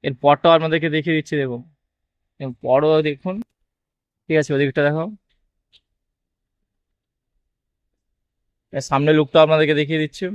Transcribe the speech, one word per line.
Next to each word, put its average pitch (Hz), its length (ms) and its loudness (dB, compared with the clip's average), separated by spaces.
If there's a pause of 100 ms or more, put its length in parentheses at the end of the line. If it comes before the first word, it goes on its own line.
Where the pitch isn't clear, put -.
এর 143 180 -4
পরটাও 143 360 4
আপনাদেরকে 160 380 0
দেখিয়ে 160 220 -2
দিচ্ছি, 151 240 -6
দেখুন, 123 200 -6 (760)
এর 135 100 -8 (140)
পরও 151 440 2
দেখুন, 165 280 -8 (880)
ঠিক 160 160 -2
আছে, 147 140 -4
ওদিকটা 143 320 0
দেখো, 156 160 -2 (3750)
এর 135 160 -8
সামনে 143 280 2
লুকটা 151 280 0
আপনাদেরকে 156 340 2
দেখিয়ে 156 240 -4
দিচ্ছি 151 320 -10